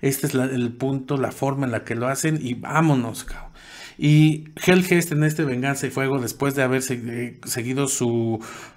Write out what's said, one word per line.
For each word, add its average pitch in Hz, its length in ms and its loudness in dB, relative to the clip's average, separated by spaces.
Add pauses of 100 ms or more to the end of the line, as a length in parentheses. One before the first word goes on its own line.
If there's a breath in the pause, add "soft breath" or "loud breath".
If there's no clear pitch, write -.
este 135 260 0
es 143 60 -4
la, 127 100 2
el 123 280 -2
punto, 131 440 -2
la 113 160 -2
forma 135 340 -2
en 117 60 -2
la 107 100 -4
que 117 140 -6
lo 120 100 -2
hacen 156 340 0
y 123 140 -4
vámonos, 127 720 0
cabrón. - 260 -12 (480 loud breath)
Y 151 520 6 (140)
Hellhest 180 460 4
en 151 140 2
este 156 200 0
Venganza 135 440 -2
y - 20 -4
Fuego, 135 300 0
después 135 340 -2
de 139 80 0
haber 131 200 2
se-, 123 220 -4
eh, 120 400 -8
seguido 131 440 -2
su, 117 500 0 (380 loud breath)